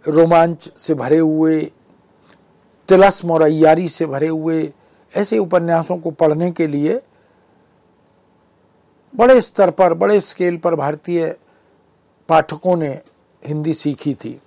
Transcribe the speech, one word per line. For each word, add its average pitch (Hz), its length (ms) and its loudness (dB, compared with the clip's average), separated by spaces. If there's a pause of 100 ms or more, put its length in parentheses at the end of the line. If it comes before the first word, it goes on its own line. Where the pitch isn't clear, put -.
रोमांच 165 680 2
से - 160 -6
भरे 135 240 0
हुए, 160 440 0 (1300)
तिलस्म 190 420 4
और 160 100 2
अय्यारी 160 480 2
से - 160 -6
भरे 139 220 -4
हुए 160 460 -6 (420)
ऐसे 208 220 -2
उपन्यासों 170 600 -2
को 165 140 -8
पढ़ने 160 400 0
के 165 160 -4
लिए 151 340 -4 (2250)
बड़े 247 260 6
स्तर - 300 0
पर, 180 220 2
बड़े 196 280 0
स्केल 180 360 -4
पर 165 180 -2
भारतीय 160 600 -6 (920)
पाठकों 160 460 0
ने 147 260 -6 (460)
हिंदी 151 260 -6
सीखी 147 400 -6
थी। 123 340 -14